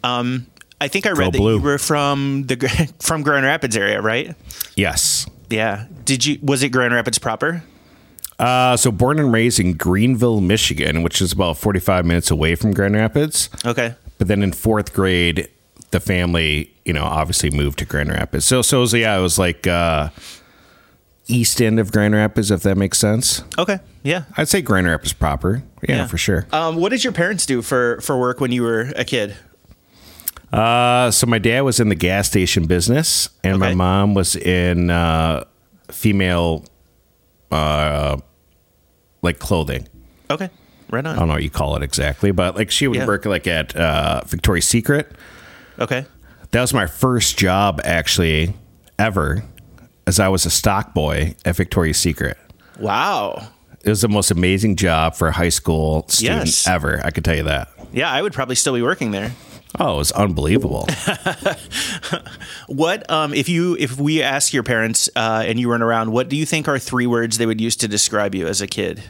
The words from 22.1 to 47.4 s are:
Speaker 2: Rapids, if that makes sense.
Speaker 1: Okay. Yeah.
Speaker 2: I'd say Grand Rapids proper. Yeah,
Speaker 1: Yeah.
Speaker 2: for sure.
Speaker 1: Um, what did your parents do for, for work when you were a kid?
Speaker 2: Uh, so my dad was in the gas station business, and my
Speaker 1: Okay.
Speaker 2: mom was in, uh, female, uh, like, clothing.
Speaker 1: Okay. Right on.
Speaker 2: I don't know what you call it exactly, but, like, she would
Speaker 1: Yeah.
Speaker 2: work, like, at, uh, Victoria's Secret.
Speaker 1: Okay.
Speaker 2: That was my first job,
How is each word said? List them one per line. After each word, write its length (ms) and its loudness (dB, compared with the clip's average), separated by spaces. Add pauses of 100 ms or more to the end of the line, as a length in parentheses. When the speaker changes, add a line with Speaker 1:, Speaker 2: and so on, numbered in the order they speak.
Speaker 2:
Rapids, 360 2
if 120 2
that 140 2
makes 220 0
sense. 440 0 (160)
Speaker 1:
Okay. 200 0 (240)
Yeah. 220 -2 (120)
Speaker 2:
I'd 120 0
say 140 2
Grand 240 2
Rapids 260 0
proper. 500 0 (260)
Yeah, 80 0
Speaker 1:
Yeah. 100 -2
Speaker 2:
for 120 -6
sure. 340 0
Speaker 1:
Um, 240 0
what 140 0
did 140 0
your 80 -2
parents 340 -2
do 160 0
for, 380 0
for 200 -2
work 200 -2
when 120 0
you 100 0
were 340 -2
a 80 -2
kid? 300 -4 (1160)
Speaker 2:
Uh, 580 4
so 160 2
my 120 2
dad 240 2
was 180 0
in 80 4
the 60 4
gas 340 0
station 380 2
business, 600 2 (140)
and 160 2
my 100 2
Speaker 1:
Okay. 60 0
Speaker 2:
mom 400 2
was 220 0
in, 540 2
uh, 540 0 (460)
female, 760 0 (840)
uh, 640 0 (1080)
like, 160 -2
clothing. 480 -2 (440)
Speaker 1:
Okay. 180 -4 (400)
Right 160 -4
on. 120 -6
Speaker 2:
I 20 -2
don't 100 0
know 60 0
what 80 -4
you 80 -4
call 260 -4
it 60 -4
exactly, 480 -2
but, 260 -2
like, 140 -2
she 160 0
would 120 0
Speaker 1:
Yeah. 80 -2
Speaker 2:
work, 200 0
like, 200 -2
at, 300 -2
uh, 500 0
Victoria's 420 0
Secret. 420 0 (720)
Speaker 1:
Okay. 260 -4 (460)
Speaker 2:
That 80 2
was 120 0
my 140 2
first 500 0
job, 480 2